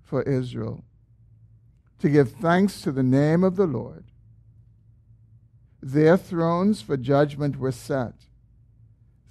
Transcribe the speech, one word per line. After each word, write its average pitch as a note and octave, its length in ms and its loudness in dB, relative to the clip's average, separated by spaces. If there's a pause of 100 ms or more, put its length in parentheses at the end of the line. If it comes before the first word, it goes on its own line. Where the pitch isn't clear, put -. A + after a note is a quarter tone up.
for C3+ 180 -4
Israel, B2 600 -6 (1120)
to E3+ 100 -2
give C#3+ 220 4
thanks F#3 520 0
to F3+ 100 -4
the C3 100 -2
name C#3+ 400 2
of F#3 140 0
the G3 100 2
Lord. A2+ 460 -10 (1700)
Their D3+ 360 4
thrones F3+ 640 0
for D3 160 -6
judgment C#3 600 0
were C3 160 -4
set, B2 560 -8 (1040)